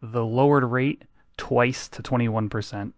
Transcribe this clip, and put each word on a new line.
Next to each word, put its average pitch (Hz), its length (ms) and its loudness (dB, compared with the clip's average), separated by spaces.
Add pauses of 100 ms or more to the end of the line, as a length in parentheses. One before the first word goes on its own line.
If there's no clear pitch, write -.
the 113 240 -4
lowered 135 400 4
rate 127 380 -2 (340)
twice 123 520 0
to - 120 -14
twenty-one 113 480 -2
percent, 101 480 -6